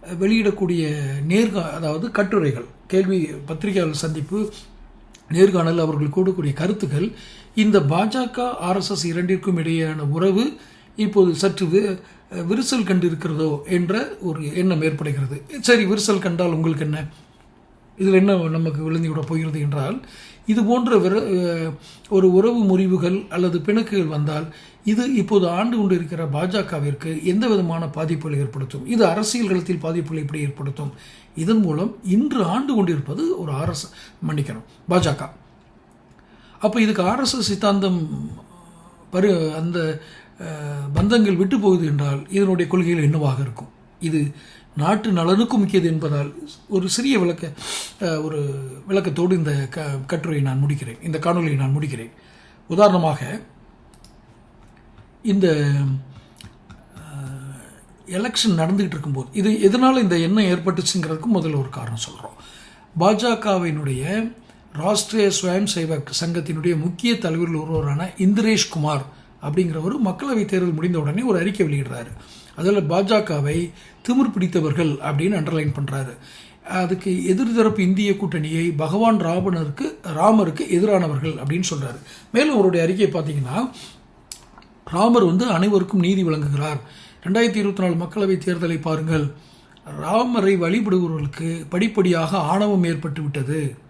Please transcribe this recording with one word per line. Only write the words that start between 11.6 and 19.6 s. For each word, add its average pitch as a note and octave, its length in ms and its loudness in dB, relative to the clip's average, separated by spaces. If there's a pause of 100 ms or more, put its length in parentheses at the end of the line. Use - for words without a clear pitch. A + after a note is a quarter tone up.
வி-, F#3+ 360 0 (420)
விரிசல் A3+ 400 0
கண்டிருக்கிறதோ D#3+ 800 0
என்ற F#3 560 -2
ஒரு D#3 340 -6
எண்ணம் F3+ 260 2
ஏற்படுகிறது. C#3+ 600 -4 (200)
சரி, A#3 240 4
விரிசல் G3+ 340 0
கண்டால் F3 340 -2
உங்களுக்கு D#3+ 300 0
என்ன? D3+ 220 -4 (960)
இதுல F#3+ 120 4
என்ன F#3+ 240 6
நமக்கு D#3+ 560 -2
விளங்கிவிட D#3+ 300 -2
போகிறது D#3+ 380 -4
என்றால், D3 460 -2 (400)